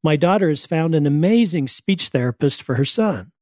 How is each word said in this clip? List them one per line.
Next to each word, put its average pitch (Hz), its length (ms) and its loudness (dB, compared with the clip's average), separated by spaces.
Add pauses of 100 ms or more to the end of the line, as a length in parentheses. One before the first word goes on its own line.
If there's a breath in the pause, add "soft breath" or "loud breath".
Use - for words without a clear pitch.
my 156 140 2
daughter 180 320 2
has 147 160 -2
found 160 300 0
an 147 120 2
amazing 165 640 2
speech - 400 -4
therapist 123 540 -2
for 123 140 -4
her 139 80 0
son. 180 580 -4